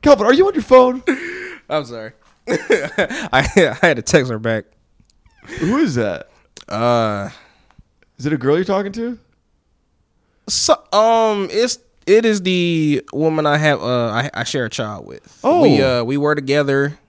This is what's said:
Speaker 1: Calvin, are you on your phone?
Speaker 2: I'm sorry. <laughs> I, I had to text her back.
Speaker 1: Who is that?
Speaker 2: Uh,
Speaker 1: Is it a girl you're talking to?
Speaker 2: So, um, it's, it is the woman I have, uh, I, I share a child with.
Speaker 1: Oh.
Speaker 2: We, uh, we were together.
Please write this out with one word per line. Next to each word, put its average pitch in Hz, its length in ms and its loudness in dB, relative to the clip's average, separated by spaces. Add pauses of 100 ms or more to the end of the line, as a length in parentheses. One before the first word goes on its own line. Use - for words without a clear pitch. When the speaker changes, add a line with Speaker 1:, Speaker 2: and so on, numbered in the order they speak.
Speaker 1:
Calvin, 240 240 6
are 247 80 6
you 370 120 4
on 403 80 0
your 285 80 -2
phone? 254 400 4 (680)
Speaker 2:
I'm 147 160 -4
sorry. 110 260 -14 (340)
<laughs> - 20 -12
I, 156 1300 -2
I 180 40 4
had 151 100 4
to 113 60 -8
text 127 280 2
her 110 80 -6
back. 113 260 -4 (920)
Speaker 1:
Who 214 200 -2
is 233 180 0
that? 104 320 -4 (400)
Speaker 2:
Uh, 110 640 -2 (880)
Speaker 1:
Is 127 80 -8
it 151 60 0
a 151 60 -2
girl 135 180 2
you're 185 80 -2
talking 196 280 -4
to? 233 260 -8 (1300)
Speaker 2:
So, - 260 0 (180)
um, 220 580 2
it's, 233 280 -2 (280)
it 220 180 4
is 214 180 2
the 170 600 0 (100)
woman 156 340 -2
I 147 120 2
have, 147 240 0
uh, 120 280 -2
I, 120 220 -4
I 117 120 -6
share 131 200 -4
a 107 60 -8
child 104 360 -10
with. - 360 -20
Speaker 1:
Oh. 320 200 2
Speaker 2:
We, 143 200 6
uh, 123 220 0
we 135 120 -4
were 147 180 0
together. 139 640 0 (100)